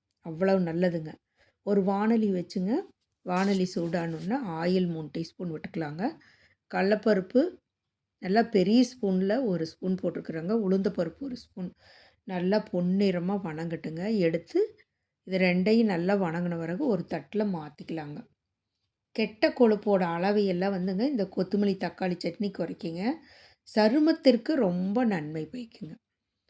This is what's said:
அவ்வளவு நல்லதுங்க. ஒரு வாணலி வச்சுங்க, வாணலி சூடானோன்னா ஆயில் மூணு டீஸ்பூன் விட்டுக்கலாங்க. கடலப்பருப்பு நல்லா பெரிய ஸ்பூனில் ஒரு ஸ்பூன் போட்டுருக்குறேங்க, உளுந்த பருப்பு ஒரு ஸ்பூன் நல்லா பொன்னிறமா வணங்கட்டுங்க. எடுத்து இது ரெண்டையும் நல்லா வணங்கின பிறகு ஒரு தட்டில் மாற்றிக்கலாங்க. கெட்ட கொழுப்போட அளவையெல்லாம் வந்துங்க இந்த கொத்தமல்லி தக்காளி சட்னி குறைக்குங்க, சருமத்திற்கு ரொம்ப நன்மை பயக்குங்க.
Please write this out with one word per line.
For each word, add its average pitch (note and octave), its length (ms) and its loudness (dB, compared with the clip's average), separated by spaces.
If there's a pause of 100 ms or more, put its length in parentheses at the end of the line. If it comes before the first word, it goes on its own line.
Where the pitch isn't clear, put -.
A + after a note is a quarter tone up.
(260)
அவ்வளவு F#3 440 2
நல்லதுங்க. E3 440 0 (520)
ஒரு G3+ 260 2
வாணலி G#3+ 460 2
வச்சுங்க, F3+ 340 -4 (540)
வாணலி F#3 460 0
சூடானோன்னா E3+ 640 -4 (200)
ஆயில் F3+ 340 2
மூணு D#3+ 220 -8
டீஸ்பூன் E3 400 -8
விட்டுக்கலாங்க. D#3+ 500 -8 (680)
கடலப்பருப்பு G3+ 680 2 (800)
நல்லா G3 200 2 (120)
பெரிய G3+ 260 4 (100)
ஸ்பூனில் F#3+ 440 0 (140)
ஒரு E3+ 240 0
ஸ்பூன் F#3 280 -4
போட்டுருக்குறேங்க, E3 540 -4 (120)
உளுந்த F#3+ 320 2
பருப்பு E3 300 -4
ஒரு B3 140 -10
ஸ்பூன் F3+ 260 -12 (600)
நல்லா F#3 320 0 (100)
பொன்னிறமா F#3 640 0 (120)
வணங்கட்டுங்க. D#3+ 580 -6 (220)
எடுத்து E3+ 340 0 (640)
இது F#3 160 2
ரெண்டையும் G3 500 4
நல்லா F3+ 300 0
வணங்கின E3+ 380 -2
பிறகு E3+ 220 -4 (100)
ஒரு E3+ 200 -2
தட்டில் G3+ 320 -4 (120)
மாற்றிக்கலாங்க. D3+ 600 -10 (1000)
கெட்ட A3 440 0
கொழுப்போட G#3 420 6 (140)
அளவையெல்லாம் G3 600 0
வந்துங்க F#3+ 360 -2
இந்த G3+ 220 -2
கொத்தமல்லி G3 400 0 (100)
தக்காளி F3+ 400 -4
சட்னி G3 320 -4
குறைக்குங்க, F3 560 -6 (640)
சருமத்திற்கு C4 760 4 (140)
ரொம்ப F#3+ 480 0
நன்மை D#3 320 -6
பயக்குங்க. A3+ 500 -14 (540)